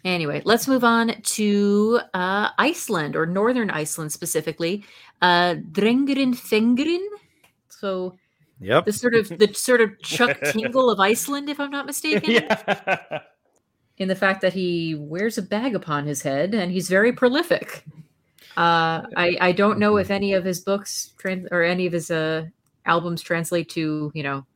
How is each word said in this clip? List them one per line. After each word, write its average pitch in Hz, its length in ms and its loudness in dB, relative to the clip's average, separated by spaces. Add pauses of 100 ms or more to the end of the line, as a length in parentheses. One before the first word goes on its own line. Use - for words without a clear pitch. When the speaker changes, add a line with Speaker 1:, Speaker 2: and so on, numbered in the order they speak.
Speaker 1:
Anyway, 160 400 -2
let's 226 240 4
move 262 160 4
on 226 380 2
to, 208 760 2 (140)
uh, 190 440 0
Iceland, 180 600 -2
or 160 80 0
Northern 208 440 0
Iceland 156 440 -6
specifically. 165 720 -4 (360)
Uh, 175 340 4
Drengurinn 254 800 0
Fengurin. 247 720 0 (760)
So 185 380 -6 (440)
Speaker 2:
Yep. 113 240 2
Speaker 1:
the 214 60 0
sort 233 240 0
of, 214 140 2
the 202 240 2
sort 247 260 2
of 220 220 2
Chuck - 400 0
Speaker 3:
<laughs> 147 100 0
Speaker 1:
Tingle 247 380 2
of 202 100 0
Iceland, 277 500 0
if 294 100 -6
I'm 285 120 -6
not 285 140 -6
mistaken. 302 440 -2
Speaker 3:
<laughs> 226 140 4
Yeah. - 760 -4 (800)
Speaker 1:
In 190 100 -4
the 190 80 0
fact 190 260 0
that 185 120 0
he 170 420 -2
wears 165 420 -6
a 226 40 -4
bag 214 340 -4
upon 147 300 -4
his 147 160 -4
head 147 320 -2
and 185 180 -2
he's 180 180 -2
very 202 240 4
prolific. 254 680 0 (760)
Uh, 165 460 2 (120)
I, 175 260 2
I 180 100 4
don't 202 280 2
know 208 180 4
if 190 140 0
any 196 220 0
of 190 120 0
his 180 160 -2
books - 600 -6
tran-, 185 300 -6
or 175 120 2
any 180 220 0
of 170 80 -2
his, 170 180 -4
uh, 160 340 -2 (400)
albums 170 360 0
translate 170 480 -2
to, 151 440 -4
you 156 100 -8
know 139 220 -6 (100)